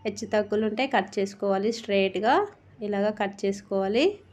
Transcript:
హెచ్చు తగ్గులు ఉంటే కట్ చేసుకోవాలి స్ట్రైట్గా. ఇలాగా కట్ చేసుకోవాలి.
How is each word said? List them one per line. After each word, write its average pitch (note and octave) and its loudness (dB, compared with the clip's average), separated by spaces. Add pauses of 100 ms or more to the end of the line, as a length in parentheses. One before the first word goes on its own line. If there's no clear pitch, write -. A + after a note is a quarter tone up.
హెచ్చు G#3+ -6
తగ్గులు G#3+ 0
ఉంటే A3 0
కట్ A3+ 0
చేసుకోవాలి G3 0
స్ట్రైట్గా. G3 2 (480)
ఇలాగా G#3 0
కట్ G3+ -4
చేసుకోవాలి. G3 0 (280)